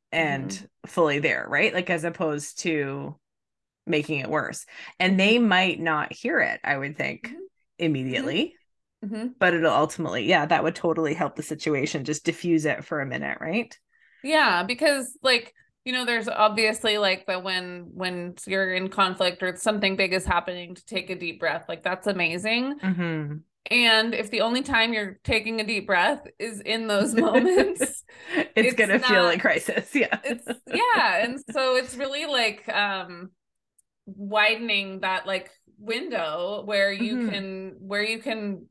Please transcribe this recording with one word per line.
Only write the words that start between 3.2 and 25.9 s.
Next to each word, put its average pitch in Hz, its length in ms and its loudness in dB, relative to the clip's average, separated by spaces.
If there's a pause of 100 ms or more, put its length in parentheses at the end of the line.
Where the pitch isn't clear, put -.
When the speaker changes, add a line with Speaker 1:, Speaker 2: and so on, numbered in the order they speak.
Speaker 1:
making 147 320 0
it 135 100 -6
worse. - 380 -4 (320)
And 185 140 4
Speaker 2:
Mm-hmm. 190 60 4
Speaker 1:
they 214 200 6
might 190 420 4
not 160 320 0
hear 277 280 -2
it, - 240 -2
I 139 120 0
would 139 220 -6
think, 139 300 -6
Speaker 2:
Mm-hmm. 269 80 -16 (420)
Speaker 1:
immediately. 156 760 0 (500)
Speaker 2:
Mm-hmm. 208 100 -8
Mm-hmm. 220 120 -6 (120)
Speaker 1:
But 180 160 4
it'll 160 180 4
ultimately, 127 540 0
yeah, 156 200 4
that 165 180 4
would 160 120 0
totally 160 380 0
help 147 220 -2
the 151 60 -6
situation, 147 640 -2
just 147 200 -4
diffuse 165 420 2
it 147 180 -2
for 151 160 -4
a 139 60 -4
minute, 139 340 -6
right? 208 360 -4 (460)
Speaker 2:
Yeah, 262 420 2
because, 262 580 0
like, 247 320 2 (300)
you 254 80 -6
know, 254 120 -2
there's 233 240 0
obviously, 214 720 2
like, 190 280 0
the 185 140 -2
when, 180 540 -6
when 180 420 -6 (100)
you're 190 260 2
in 185 160 0
conflict 185 540 2
or 180 140 -2
something 202 400 2
big 190 160 2
is 185 120 0
happening, 175 520 -2
to - 80 -20
take 185 260 -6
a 180 60 -6
deep 170 240 -8
breath, 165 280 -2
like, 170 140 -8
that's 185 240 -4
amazing. 208 720 -2
Speaker 1:
Mm-hmm. 165 580 -2 (320)
Speaker 2:
And 226 460 4
if 214 160 -4
the 214 120 0
only 240 200 0
time 226 300 2
you're 208 320 -4
taking 220 360 0
a 214 40 -2
deep 202 240 -4
breath 190 360 2 (140)